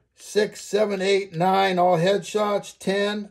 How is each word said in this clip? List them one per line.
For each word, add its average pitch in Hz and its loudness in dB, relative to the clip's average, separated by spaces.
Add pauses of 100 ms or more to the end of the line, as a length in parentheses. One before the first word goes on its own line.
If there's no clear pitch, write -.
(160)
six, - -4
seven, 202 -2
eight, 196 0
nine, 185 2
all 180 4
headshots, 202 0
ten, 202 -4